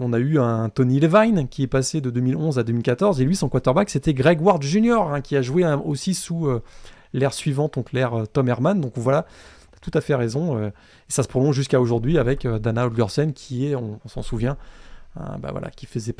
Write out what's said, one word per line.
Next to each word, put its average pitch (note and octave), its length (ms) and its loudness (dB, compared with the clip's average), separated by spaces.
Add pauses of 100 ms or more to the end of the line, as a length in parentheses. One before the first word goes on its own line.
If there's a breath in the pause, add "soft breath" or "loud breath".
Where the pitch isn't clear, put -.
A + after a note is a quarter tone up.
on A#2+ 140 -2
a A#2 40 2
eu D3 200 2
un A2+ 320 2
Tony C3 300 2
Levine, F#3 460 4
qui - 160 -6
est C3 40 0
passé C3+ 340 -2
de B2+ 80 -4
deux B2 140 -2
mille B2+ 120 2
onze D#3 240 0
à A#2+ 40 0
deux A2+ 100 -2
mille A#2 100 0
quatorze. C3+ 380 2
Et C3 60 4
lui, F#3 100 2
son C#3 140 -2
quarterback, C3+ 400 2
c'était D3+ 240 0
Greg D3+ 260 4
Ward F3 220 4
Junior, G3+ 500 2
hein, C#3+ 80 -2
qui C#3+ 160 -4
a C3+ 60 2
joué, D3 220 2
hein, C#3+ 200 2
aussi D#3+ 300 -2
sous, E3 320 -4
euh, A#2+ 160 0 (500 loud breath)
l'ère C3+ 220 0
suivante, D3 400 -2
donc - 180 -6
l'ère, B2 220 0
euh, A2+ 100 -2
Tom B2+ 240 0
Herman. D3+ 320 2
Donc B2+ 160 -4
voilà, C3+ 300 0 (460 loud breath)
t'as - 80 -20
tout - 180 -10
à - 20 4
fait D3 140 -2
raison. B2+ 420 -2
Euh, G#2+ 120 -2
et G2+ 40 -8 (400 soft breath)
ça C3+ 100 0
se - 60 -2
prolonge C3+ 260 2
jusqu'à C3+ 240 0
aujourd'hui A#2+ 380 2
avec, B2+ 300 0
euh, A2+ 120 -2
Dana A#2 280 0
Holgorsen, A#2+ 480 0
qui B2+ 320 -6
est, C#3+ 80 -2
on, A2 280 -8
on A3 60 -18
s'en - 140 -10
souvient, B2 340 -2 (640 soft breath)
euh, - 160 -10
bah C2+ 160 -8
voilà, - 160 -8
qui - 160 -16
faisait, A2+ 360 -8